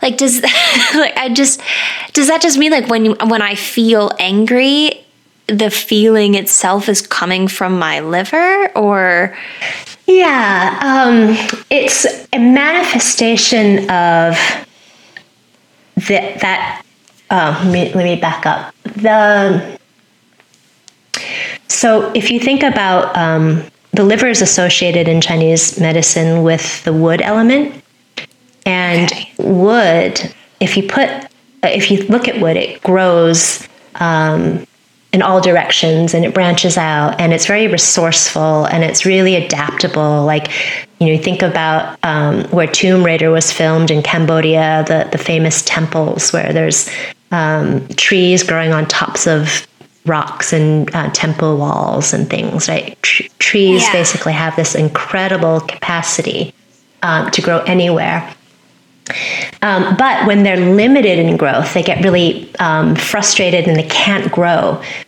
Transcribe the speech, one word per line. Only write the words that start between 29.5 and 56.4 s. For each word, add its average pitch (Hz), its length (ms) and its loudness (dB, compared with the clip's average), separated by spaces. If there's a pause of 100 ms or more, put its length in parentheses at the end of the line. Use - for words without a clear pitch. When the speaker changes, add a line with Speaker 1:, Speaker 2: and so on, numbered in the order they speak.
Speaker 2:
if 185 160 -2
you 196 80 0
put, - 260 -2 (540)
if - 260 0
you 196 140 0
look 240 240 0
at 240 120 -4
wood, 165 160 2
it - 260 -6
grows, 175 840 2 (300)
um, 160 720 0 (460)
in 190 80 2
all 185 220 2
directions 165 720 2
and 170 100 2
it - 80 -2
branches 175 460 0
out 151 420 0
and 165 140 2
it's 165 100 -2
very 208 240 2
resourceful 160 960 0
and 165 180 0
it's 160 220 -2
really 190 300 2
adaptable. 151 880 -2
Like, 151 240 0 (520)
you 170 60 4
know, 156 60 4
you 160 60 2
think 185 240 -2
about, 160 600 -2
um, 151 420 0
where 175 220 0
Tomb 185 380 2
Raider 160 260 2
was 160 220 2
filmed 160 380 2
in 151 120 2
Cambodia, 156 840 2
the, 160 240 0
the 160 60 -2
famous 160 480 -2
temples 160 640 -2
where - 220 -2
there's, 160 340 0 (420)
um, 156 580 -2
trees 180 540 2
growing 160 300 -2
on 156 160 0
tops - 380 -4
of 156 400 -2 (380)
rocks - 480 -4
and, 156 420 2
uh, 156 160 -4
temple 156 460 -2
walls - 560 -2
and - 160 -2
things, - 400 -4
right? - 340 -4
Tr-, - 200 0 (160)
trees 190 440 2
Speaker 1:
Yeah. 202 100 0
Speaker 2:
basically 170 400 0
have 156 240 -4
this 160 180 -2
incredible 165 840 -2
capacity, - 920 -6 (500)